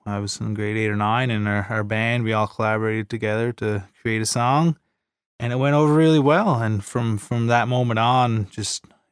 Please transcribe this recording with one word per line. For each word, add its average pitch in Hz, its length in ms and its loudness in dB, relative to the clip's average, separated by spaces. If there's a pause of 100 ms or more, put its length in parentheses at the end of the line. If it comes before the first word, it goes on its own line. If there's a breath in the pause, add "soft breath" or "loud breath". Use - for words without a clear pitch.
I 101 140 -6
was 101 200 -8
in 107 140 -6
grade 107 220 -4
eight 110 140 -2
or 104 60 -2
nine, 117 340 0
and 107 160 -2
our, 101 220 -2
our 110 160 -4
band, 113 400 -2
we 110 80 -2
all 107 160 0
collaborated 110 640 -2
together 113 440 -2
to 104 300 -4 (160)
create 110 220 -2
a 107 40 -4
song, 139 500 2 (640)
and 120 140 -4
it 127 40 -4
went 139 180 2
over 151 180 4
really 160 260 6
well. 156 440 4
And 107 220 0
from, 113 340 -2
from 117 300 -2
that 120 200 4
moment 120 300 0
on, 117 520 2
just - 340 -8 (280)